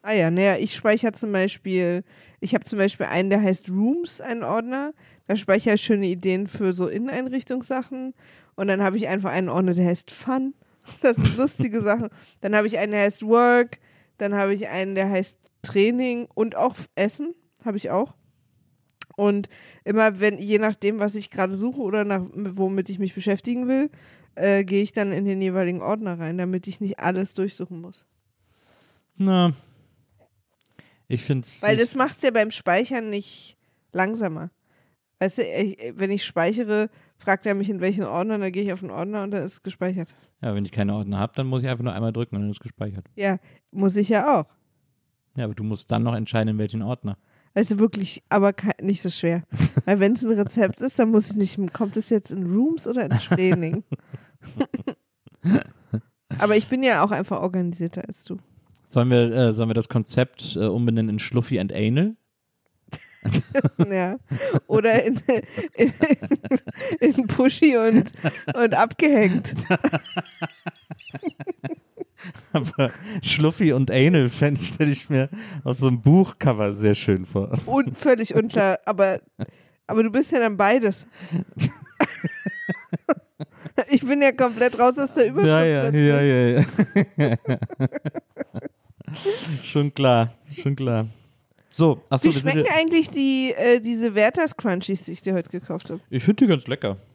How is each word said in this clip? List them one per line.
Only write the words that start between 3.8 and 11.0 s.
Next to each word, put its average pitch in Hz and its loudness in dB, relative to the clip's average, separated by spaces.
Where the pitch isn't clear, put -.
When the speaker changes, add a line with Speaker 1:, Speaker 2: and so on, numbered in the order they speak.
Speaker 1:
einen 233 -8
Ordner. 262 -6
Da - 0
speichere 214 2
ich 208 0
schöne 202 0
Ideen 185 -2
für 190 -2
so 180 -2
Inneneinrichtungssachen. 254 -6
Und 196 -4
dann 190 0
hab 190 2
ich 208 -2
einfach 190 -2
einen 180 -2
Ordner, 180 2
der 180 2
heißt 175 -4
Fun. 262 -4
<laughs> - -20